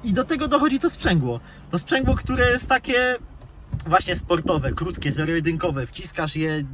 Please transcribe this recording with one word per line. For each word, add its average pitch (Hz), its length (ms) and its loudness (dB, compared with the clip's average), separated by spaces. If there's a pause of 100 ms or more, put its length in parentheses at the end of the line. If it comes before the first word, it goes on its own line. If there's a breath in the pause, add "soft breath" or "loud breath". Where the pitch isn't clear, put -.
I 214 80 0
do 254 120 2
tego 302 240 -2
dochodzi 277 320 4
to 339 100 2
sprzęgło. 127 500 0 (300 loud breath)
To - 80 0
sprzęgło, 269 360 2
które 254 360 2
jest 240 180 0
takie 254 500 2 (680)
właśnie 175 300 4
sportowe, 156 560 0
krótkie, 160 400 -4
zero-jedynkowe, 156 720 0
wciskasz - 500 -6
je 156 380 -2